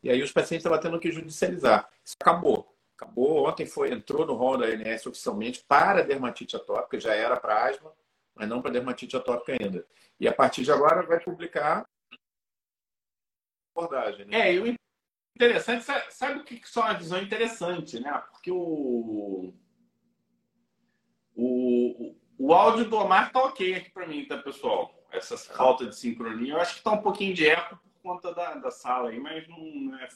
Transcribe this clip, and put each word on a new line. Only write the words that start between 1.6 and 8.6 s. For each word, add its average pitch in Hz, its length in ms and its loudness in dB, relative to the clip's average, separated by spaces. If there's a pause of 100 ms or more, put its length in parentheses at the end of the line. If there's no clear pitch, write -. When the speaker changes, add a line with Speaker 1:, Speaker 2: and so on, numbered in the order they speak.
Speaker 1:
Isso - 160 -14
acabou. 165 520 2 (300)
Acabou, 135 460 2
ontem 160 180 -4
foi, 135 260 -2
entrou 139 320 -4
no 147 100 -2
rol 127 220 2
da 120 100 0
A 113 40 0
N 110 180 -6
S - 200 -6
oficialmente 117 580 -6
para 170 360 6
dermatite 127 520 -4
atópica, 107 460 -6
já 110 140 -2
era 117 220 0
para 110 320 0
asma, - 240 -8 (400)
mas 107 160 -6
não 123 140 -4